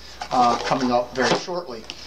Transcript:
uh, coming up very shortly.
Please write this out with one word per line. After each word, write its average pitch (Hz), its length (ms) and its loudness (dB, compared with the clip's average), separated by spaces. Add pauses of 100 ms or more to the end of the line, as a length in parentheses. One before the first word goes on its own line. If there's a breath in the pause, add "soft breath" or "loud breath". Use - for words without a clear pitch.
(320 loud breath)
uh, 123 320 4
coming 131 260 2
up 123 240 2
very 127 240 2
shortly. 131 460 -8 (220 loud breath)